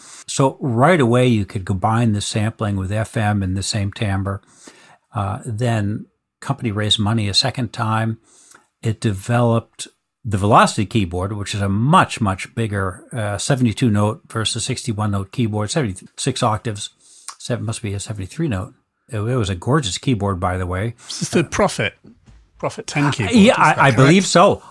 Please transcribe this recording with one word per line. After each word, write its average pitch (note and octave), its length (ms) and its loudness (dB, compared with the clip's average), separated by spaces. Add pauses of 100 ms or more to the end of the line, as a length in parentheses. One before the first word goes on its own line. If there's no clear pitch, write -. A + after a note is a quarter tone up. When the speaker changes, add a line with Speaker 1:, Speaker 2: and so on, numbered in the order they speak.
(280)
Speaker 1:
So C3+ 320 0
right D3 400 4
away, B2 280 4
you A2 180 2
could F#2 200 -8
combine A2 460 0
the G#2 100 0
sampling G#2+ 540 -2
with F#2+ 160 -4
F G#2+ 240 -4
M G#2 260 0
in F#2 120 -2
the F#2+ 100 -2
same G2+ 300 -4
timbre. G2 480 -4 (720)
Uh, G2+ 320 -4
then A2 640 -2 (340)
company - 300 -4
raised G#2+ 280 0
money G#2+ 300 0
a F#2+ 40 -4
second A#2+ 380 -2
time. A2+ 480 -2 (600)
It A2+ 180 -4
developed A#2 880 0 (380)
the G#2 120 0
Velocity A2 480 4
keyboard, F#2 480 -2
which G2+ 220 -8
is G2+ 60 -2
a G2+ 80 0
much, C3+ 500 4
much G2 360 -2
bigger, G2+ 580 -4
uh, G#2 240 -4
seventy-two B2 520 2
note G#2 380 2
versus A2 380 -4
sixty-one G#2+ 460 -4
note G2 200 -4
keyboard, G#2+ 400 -2
seventy-six - 720 -4
octaves. G#2+ 460 -2 (500)
Seven, G#2+ 260 -6
must A2 160 -6
be G2+ 120 -6
a G2+ 80 -4
seventy-three A2 480 -6
note. F#2+ 240 -6 (340)
It, A2 120 -6
it A#2 180 -2
was G2 120 0
a G2 60 -2
gorgeous A#2+ 420 -2
keyboard, G2+ 440 -2
by F#2 160 0
the F#2 100 -4
way. F#2+ 280 -4 (120)
Speaker 2:
Is - 140 -10
this - 80 -4
the E3+ 160 0
Prophet? - 480 -2 (640)
Prophet - 300 -8
ten C#3+ 180 0
Speaker 1:
Uh, C#3+ 60 2
Speaker 2:
keyboard, B2 240 0
Speaker 1:
yeah, A3 160 8
Speaker 2:
is - 60 2
that - 20 2
Speaker 1:
I, D#3+ 120 4
I E3+ 40 2
Speaker 2:
correct? C#3 220 4
Speaker 1:
believe D#3+ 280 6
so. E3+ 460 4